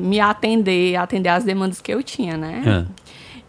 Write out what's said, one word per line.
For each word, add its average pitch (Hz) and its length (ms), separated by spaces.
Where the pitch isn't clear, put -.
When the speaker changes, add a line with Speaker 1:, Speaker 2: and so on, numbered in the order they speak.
Speaker 1:
me 196 160
atender, 202 760
atender 180 320
às 180 160
demandas 190 340
que - 140
eu 254 100
tinha, 175 320
né? 156 500
Speaker 2:
É. 90 140